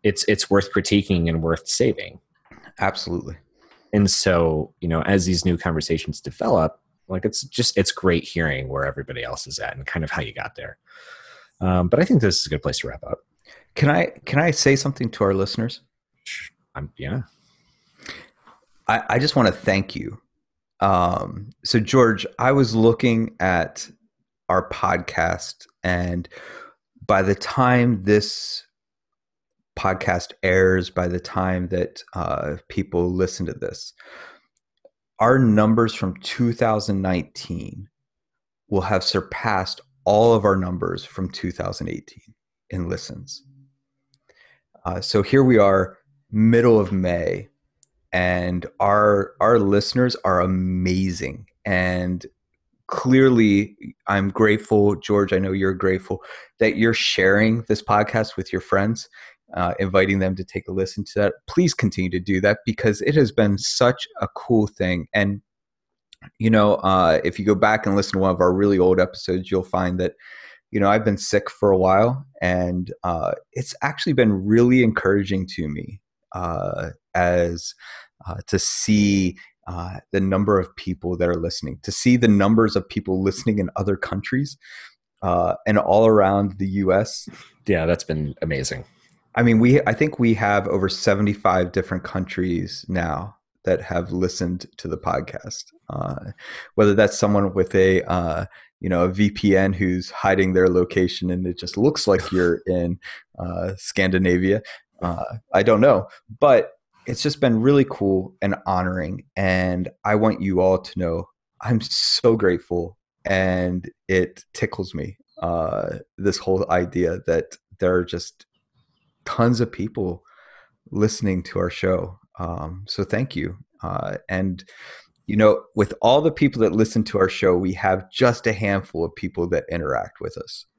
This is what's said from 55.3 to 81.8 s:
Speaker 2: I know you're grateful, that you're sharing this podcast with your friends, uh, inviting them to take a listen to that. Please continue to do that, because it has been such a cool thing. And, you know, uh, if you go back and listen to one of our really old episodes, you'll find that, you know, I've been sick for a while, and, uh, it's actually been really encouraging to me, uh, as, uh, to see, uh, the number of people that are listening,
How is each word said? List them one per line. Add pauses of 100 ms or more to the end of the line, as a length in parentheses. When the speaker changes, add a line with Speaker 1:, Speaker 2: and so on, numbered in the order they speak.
Speaker 2:
I
know
you're
grateful, (360)
that
you're
sharing
this
podcast
with
your
friends, (460)
uh,
inviting
them
to
take
a
listen
to
that. (140)
Please
continue
to
do
that,
because
it
has
been
such (140)
a
cool
thing.
And, (1000)
you
know,
uh,
if
you
go
back
and
listen
to
one
of
our
really
old
episodes,
you'll
find
that, (580)
you
know,
I've
been
sick
for
a
while, (160)
and, (100)
uh, (220)
it's
actually
been
really
encouraging
to
me, (320)
uh, (240)
as, (540)
uh, (120)
to
see, (300)
uh, (120)
the
number
of
people
that
are
listening,